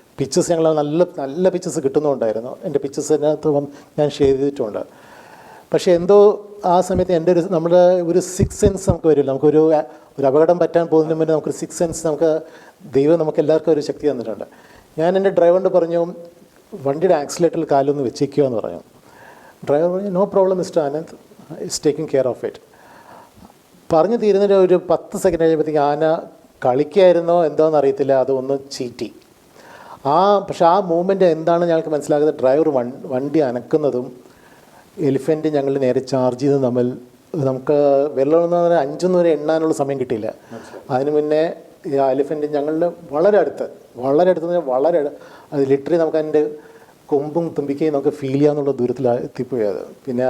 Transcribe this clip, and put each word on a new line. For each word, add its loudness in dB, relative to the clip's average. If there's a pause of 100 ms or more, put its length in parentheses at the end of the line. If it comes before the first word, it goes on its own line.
(180)
പിക്ചേഴ്സ് -2
ഞങ്ങൾ 2
നല്ല, 0 (120)
നല്ല -2
പിക്ചേഴ്സ് -6
കിട്ടുന്നുണ്ടായിരുന്നു. -2
എൻ്റെ -4
പിക്ചേഴ്സ് -4
അതിനകത്ത് 0
വന്ന് -2 (300)
ഞാൻ 2
ഷെയർ 2
ചെയ്തിട്ടുണ്ട്. -4 (960)
പക്ഷേ 2
എന്തോ 4 (180)
ആ 4
സമയത്ത് 0
എൻ്റെ 2
ഒരു, 4
നമ്മുടെ 2 (280)
ഒരു 4
സിക്സ് -4
സെൻസ് 0
നമുക്ക് 2
വരുമല്ലോ, 2
നമുക്കൊരു, 4 (480)
ഒരു 2
അപകടം 4
പറ്റാൻ 0
പോകുന്നതിന് 2
മുന്നേ 0
നമുക്കൊരു -2
സിക്സ് -12
സെൻസ് -4
നമുക്ക് 0 (540)
ദൈവം 4
നമുക്ക് -2
എല്ലാവർക്കും 2
ഒരു 2
ശക്തി -2
തന്നിട്ടുണ്ട്. -8 (540)
ഞാൻ 2
എൻ്റെ 2
ഡ്രൈവറിനോട് 2
പറഞ്ഞു, 0 (720)
"വണ്ടിയുടെ 0
ആക്സിലേറ്ററിൽ -2
കാലൊന്ന് 2
വെച്ചേക്കുക" -2
എന്ന് -2
പറഞ്ഞു. -8 (840)
ഡ്രൈവർ 2
പറഞ്ഞു, -6
"No 4 (100)
problem, 4
മിസ്റ്റർ -2
ആനന്ദ്, -6 (520)
is -8 (100)
taking -2
care 2
of -12
it." -18 (1400)
പറഞ്ഞു 2
തീരുന്നതിന് 2
ഒരു 4
പത്ത് -4
സെക്കൻഡ് 0
കഴിയുമ്പോഴത്തേക്ക് 0
ആന 0 (480)
കളിക്കായിരുന്നോ 4
എന്തോന്ന് 2
അറിയത്തില്ല, 2
അത് 2
ഒന്ന് -2 (140)
ചീറ്റി. -10 (920)
ആ, 4
പക്ഷെ -2
ആ 4
മൂവ്മെന്റ് 0
എന്താണ് 2
ഞങ്ങൾക്ക് 0
മനസ്സിലാകുന്നത്, 0
ഡ്രൈവർ 2
വൺ-, -4
വണ്ടി -2
അനക്കുന്നതും -2 (840)
എലിഫന്റ് -2
ഞങ്ങൾ -2 (120)
നേരെ 0
ചാർജ് -2
ചെയ്ത് 2
തമ്മിൽ -2 (380)
നമുക്ക് -2 (360)
വെള്ളം 2
എന്ന് 0
പറഞ്ഞാൽ 2
അഞ്ചൊന്നും 0
വരെ 4
എണ്ണാനുള്ള 0
സമയം -4
കിട്ടിയില്ല. -4 (560)
അതിന് -2
മുന്നേ 0 (340)
ഈ -6 (220)
എലിഫന്റ് -4
ഞങ്ങളുടെ -2 (200)
വളരെ 2
അടുത്ത്, -2 (300)
വളരെ 2
അടുത്ത് 0
എന്ന് 0
പറഞ്ഞാൽ -4
വളരെ 2
അടു-, -6 (360)
അത് 0
literally 0
നമുക്ക് 0
അതിൻ്റെ 0 (540)
കൊമ്പും -2
തുമ്പിക്കൈയും -2
നമുക്ക് 0
ഫീൽ -6
ചെയ്യാന്നുള്ള 0
ദൂരത്തിൽ -2
എത്തിപ്പോയത്. -4 (240)
പിന്നെ -4